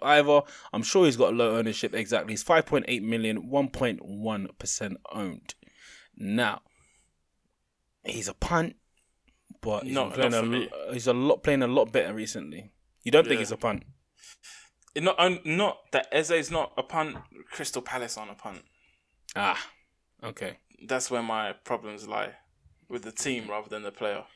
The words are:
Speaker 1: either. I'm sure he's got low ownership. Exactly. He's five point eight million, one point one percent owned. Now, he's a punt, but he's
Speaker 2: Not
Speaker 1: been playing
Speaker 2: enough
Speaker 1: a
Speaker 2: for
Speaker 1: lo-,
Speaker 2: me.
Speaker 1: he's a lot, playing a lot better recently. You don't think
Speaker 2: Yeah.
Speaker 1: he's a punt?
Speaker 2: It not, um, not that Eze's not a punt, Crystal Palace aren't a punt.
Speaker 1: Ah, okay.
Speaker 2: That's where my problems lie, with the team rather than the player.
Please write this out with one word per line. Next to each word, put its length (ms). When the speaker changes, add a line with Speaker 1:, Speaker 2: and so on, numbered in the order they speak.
Speaker 1:
either. 380
I'm 120
sure 220
he's 120
got 160
low 240
ownership. 380
Exactly. 380
He's 100
five 240
point 200
eight 160
million, 460
one 200
point 360
one 420
percent 380
owned. 440
Now, 460
he's 240
a 60
punt, 420
but 220
he's 100
Speaker 2:
Not 220
Speaker 1:
been 160
playing 0
Speaker 2:
enough 120
Speaker 1:
a 20
Speaker 2:
for 80
Speaker 1:
lo-, 60
Speaker 2:
me. 60
Speaker 1:
he's 140
a 60
lot, 300
playing 200
a 40
lot 240
better 220
recently. 580
You 80
don't 120
think 100
Speaker 2:
Yeah. 60
Speaker 1:
he's 120
a 60
punt? 260
Speaker 2:
It 80
not, 160
um, 240
not 360
that 200
Eze's 400
not 260
a 60
punt, 340
Crystal 300
Palace 360
aren't 140
a 40
punt. 260
Speaker 1:
Ah, 240
okay. 340
Speaker 2:
That's 220
where 140
my 300
problems 540
lie, 260
with 140
the 80
team 380
rather 200
than 140
the 80
player. 320